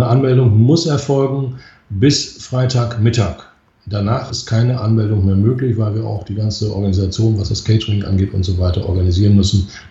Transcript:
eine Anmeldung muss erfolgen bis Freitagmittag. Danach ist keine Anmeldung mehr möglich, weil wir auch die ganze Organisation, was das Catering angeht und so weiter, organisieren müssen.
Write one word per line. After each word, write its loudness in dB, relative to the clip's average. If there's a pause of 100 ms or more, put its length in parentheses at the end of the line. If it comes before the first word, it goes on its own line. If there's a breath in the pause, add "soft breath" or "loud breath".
eine 2
Anmeldung 4
muss 4
erfolgen -2 (340 loud breath)
bis 0
Freitagmittag. 0 (420)
Danach -2
ist -10
keine 0
Anmeldung 0
mehr 2
möglich, 0
weil -2
wir -6
auch -8
die -10
ganze -4
Organisation, 0
was -4
das -4
Catering 0
angeht 0
und -2
so -2
weiter, -2
organisieren 2
müssen. 2 (220 loud breath)